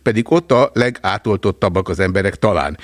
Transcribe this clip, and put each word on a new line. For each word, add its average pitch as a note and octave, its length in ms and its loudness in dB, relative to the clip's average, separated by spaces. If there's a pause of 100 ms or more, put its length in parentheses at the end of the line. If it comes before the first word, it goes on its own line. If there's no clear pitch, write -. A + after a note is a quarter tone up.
pedig A2+ 280 0
ott E3+ 220 2
a B2+ 200 4
legátoltottabbak G2+ 1160 -2
az F2 120 -4
emberek F#2+ 360 0
talán. D#2 480 -2